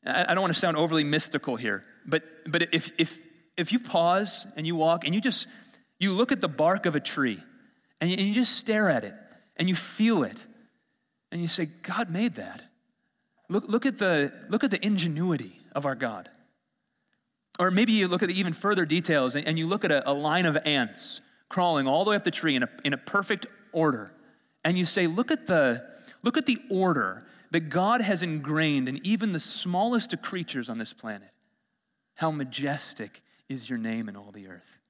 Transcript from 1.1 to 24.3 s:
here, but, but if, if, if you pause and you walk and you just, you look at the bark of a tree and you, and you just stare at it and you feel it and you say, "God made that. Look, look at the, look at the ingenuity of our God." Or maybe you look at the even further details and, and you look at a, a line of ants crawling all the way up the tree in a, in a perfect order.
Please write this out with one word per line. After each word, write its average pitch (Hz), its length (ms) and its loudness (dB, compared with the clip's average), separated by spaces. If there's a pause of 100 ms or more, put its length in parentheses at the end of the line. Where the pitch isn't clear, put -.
here, 107 280 -4 (220)
but, 156 180 -2 (240)
but 165 260 0
if, 165 240 -2
if, 165 220 0 (380)
if 175 160 -2
you 247 60 2
pause 185 640 0 (100)
and 156 100 -6
you 170 100 0
walk 165 300 2
and 156 80 0
you 208 60 2
just, - 280 -2 (520)
you 190 140 2
look 233 180 2
at 226 80 0
the 190 80 0
bark 170 380 4
of 156 100 2
a 147 40 2
tree 123 440 -2 (560)
and 170 100 2
you, 185 80 0
and 196 100 2
you 208 60 2
just 240 240 2
stare 214 320 2
at 120 140 2
it 101 100 -10 (440)
and 175 100 0
you 185 80 2
feel 214 480 2
it - 220 -8 (840)
and 175 100 -6
you 170 60 -2
say, 165 180 0
"God 196 460 -6
made 185 240 -2
that. 90 280 -14 (840)
Look, 185 180 -2
look 247 180 0
at 240 120 0
the, 165 340 2 (180)
look 214 140 2
at 240 80 2
the 185 140 -2
ingenuity 170 760 0 (160)
of 143 100 -4
our 139 100 0
God." 107 340 -6 (1300)
Or 180 120 4
maybe 220 200 4
you 208 160 4
look 180 160 0
at 180 60 0
the 185 100 -2
even 180 140 0
further 190 320 0
details 147 500 2
and, 147 100 -4
and 160 140 0
you 160 80 -2
look 196 160 0
at 180 80 2
a, 139 180 2
a 143 40 2
line 156 320 2
of 151 100 2 (100)
ants 135 540 -2 (300)
crawling 160 380 2
all 156 180 2
the 214 60 2
way 208 40 4
up 196 80 -2
the 175 80 0
tree 156 240 0
in 123 80 2
a, - 60 -2 (160)
in 139 80 0
a 131 40 -2
perfect - 500 -2 (260)
order. 135 400 0 (500)